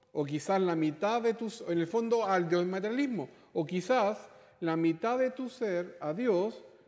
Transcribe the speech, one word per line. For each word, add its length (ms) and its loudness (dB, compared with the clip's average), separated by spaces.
o 100 -2
quizás 380 0
la 140 2
mitad 460 0
de 120 2
tus, 280 -8
en 180 0
el 80 0
fondo 380 0
al 220 2
Dios 140 2
del 80 0
materialismo, 600 -2
o 120 0
quizás 640 0
la 140 0
mitad 440 2
de 120 2
tu 180 -8
ser 500 -4
a 140 -4
Dios 500 0